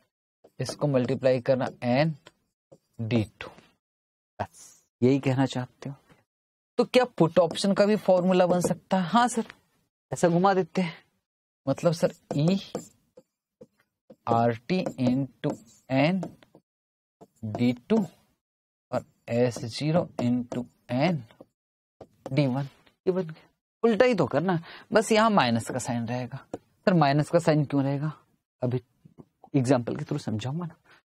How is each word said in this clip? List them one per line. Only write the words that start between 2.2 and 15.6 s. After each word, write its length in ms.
टू, 100
बस 440
यही 180
कहना 280
चाहते 420
हो। 60
तो 60
क्या 220
पुट 320
ऑप्शन 340
का 120
भी 120
फॉर्मूला 500
बन 140
सकता 360
है? 120
हाँ 180
सर, 160
ऐसा 160
घुमा 260
देते 280
हैं, 120
मतलब 280
सर 200
ई 240
आर 280
टी 160
into 540